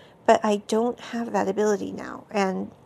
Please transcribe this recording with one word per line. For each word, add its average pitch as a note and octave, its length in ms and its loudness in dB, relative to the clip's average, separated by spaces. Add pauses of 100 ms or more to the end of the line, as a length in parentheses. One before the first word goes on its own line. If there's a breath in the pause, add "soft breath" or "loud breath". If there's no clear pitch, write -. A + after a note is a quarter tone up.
(280 loud breath)
but A3+ 160 8
I G#3 140 2 (100)
don't A#3 320 0
have A#3 320 -8
that G3 160 0
ability G3 440 0
now, - 380 -10
and G3 400 -2 (160)